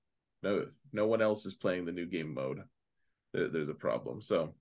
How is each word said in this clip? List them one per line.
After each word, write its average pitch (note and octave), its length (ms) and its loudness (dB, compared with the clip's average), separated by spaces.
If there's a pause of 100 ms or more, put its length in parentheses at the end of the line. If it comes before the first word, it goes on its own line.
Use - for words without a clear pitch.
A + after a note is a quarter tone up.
(440)
no, F#2+ 140 2
if - 120 -2 (240)
no G#2+ 140 4
one A2+ 160 4
else G#2+ 240 2
is F#2+ 80 -8
playing F2+ 300 0
the E2+ 60 -2
new F2 140 -4
game E2 300 -4
mode, C2+ 260 -4 (720)
there, - 160 2
there's D2+ 200 -2
a D2+ 40 -4
problem. A#1 480 -2
So, D#2+ 400 0